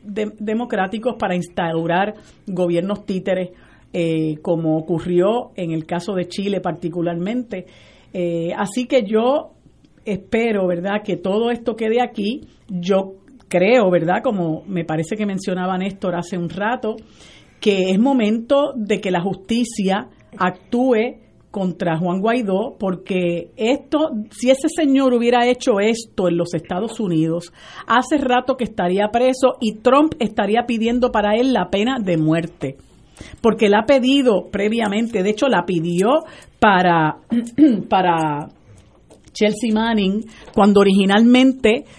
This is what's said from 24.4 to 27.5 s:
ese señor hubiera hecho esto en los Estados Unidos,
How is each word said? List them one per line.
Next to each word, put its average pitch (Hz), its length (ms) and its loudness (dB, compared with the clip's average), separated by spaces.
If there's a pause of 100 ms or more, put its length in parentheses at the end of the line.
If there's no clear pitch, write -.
ese 262 240 2
señor 269 380 2
hubiera 240 340 2
hecho 247 340 0
esto 220 480 0
en 170 100 0
los 170 160 -4
Estados 185 440 -6
Unidos, 170 540 -2 (340)